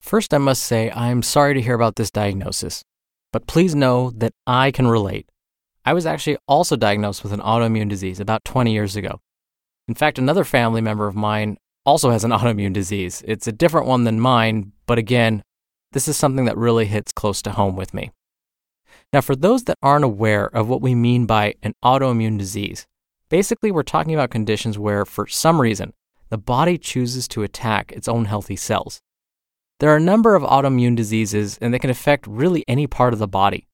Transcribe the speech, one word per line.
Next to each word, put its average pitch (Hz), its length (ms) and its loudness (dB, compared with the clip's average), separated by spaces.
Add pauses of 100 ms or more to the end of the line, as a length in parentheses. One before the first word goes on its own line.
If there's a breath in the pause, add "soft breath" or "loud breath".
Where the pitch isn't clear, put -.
First, - 320 -2
I 151 60 4
must 139 240 0
say 113 280 0
I 120 200 -2
am 123 120 0
sorry 143 300 2
to 135 80 0
hear 120 140 0
about 113 220 2
this 110 140 -2
diagnosis, 98 720 -4 (500)
but - 140 -4
please 170 280 2
know 127 420 2
that 113 160 -2 (140)
I 131 240 2
can 127 180 2
relate. 104 400 0 (560)
I 131 80 2
was 165 140 0
actually 156 320 -2 (100)
also 151 260 2
diagnosed 104 480 0
with 101 120 -6
an 101 60 -6
autoimmune 110 500 0
disease 95 280 -6
about 110 240 -2
twenty 120 300 0
years 104 240 -2
ago. 98 240 -8 (680)
In 117 60 -4
fact, 151 240 0
another 147 260 2
family 117 360 2
member 107 260 -2
of 101 80 -6
mine 107 440 -2 (260)
also 143 260 4
has 113 140 2
an 117 60 2
<laughs> - 20 2
autoimmune 104 400 0
disease. 95 540 -4
It's 107 200 -4
a 117 60 -4
different 151 360 0
one 127 160 2
than 110 160 0
mine, 113 520 2 (140)
but 120 120 2
again, 113 440 0 (500)
this 139 160 -2
is 151 80 -2
something 135 300 0
that 110 100 -2
really 113 300 2
hits 107 260 -6
close - 300 -4
to 110 80 -6
home 98 260 -2
with 95 160 -10
me. - 180 -10 (1000 soft breath)
Now, 147 80 4
for 135 160 0
those 214 280 2
that - 180 -2
aren't 143 220 4
aware 107 420 2
of 110 220 -2
what 127 120 -2
we 127 140 0
mean 120 320 2
by 107 360 2
an 107 120 -6 (100)
autoimmune 123 540 2
disease, 101 480 -8 (420)
basically 208 420 0
we're 170 120 -2
talking 160 320 -2
about 139 160 0
conditions 107 480 -4
where, 101 260 0
for 104 220 -6
some 165 340 2
reason, 107 320 -2 (380)
the 110 80 -6
body 147 400 0
chooses 123 500 -6
to - 140 -6
attack 104 500 -4
its - 160 -10
own 117 160 0
healthy 104 320 -6
cells. - 460 -6 (760)
There 151 100 4
are 151 60 6
a 156 40 4
number 208 340 4
of 170 80 4
autoimmune 131 520 4
diseases, 107 680 -2
and 117 100 -2
they 123 60 0
can 135 100 -2
affect 139 380 0
really 147 420 -2
any 139 180 0
part 127 280 2
of 107 40 -6
the 107 80 -2
body. 98 480 0